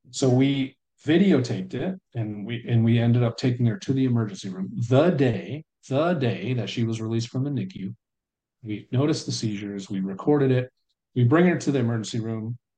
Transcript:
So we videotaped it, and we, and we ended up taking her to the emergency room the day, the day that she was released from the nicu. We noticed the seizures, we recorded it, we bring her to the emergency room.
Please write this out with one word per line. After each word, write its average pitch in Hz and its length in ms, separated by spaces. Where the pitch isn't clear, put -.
So 135 180
we 135 480
videotaped 139 680
it, 180 260
and 104 300
we, 117 220
and 117 160
we 117 160
ended 117 240
up 113 140
taking 123 280
her 110 140
to - 140
the 131 120
emergency 113 440
room - 200
the 139 220
day, 135 520
the 156 240
day 117 400
that 110 160
she 120 140
was 110 180
released 113 280
from 131 140
the 143 80
nicu. 98 420
We 104 280
noticed 143 340
the 127 60
seizures, 101 580
we 98 100
recorded 131 520
it, 127 200
we 123 80
bring 156 240
her 170 100
to - 140
the 139 80
emergency 113 400
room. 113 380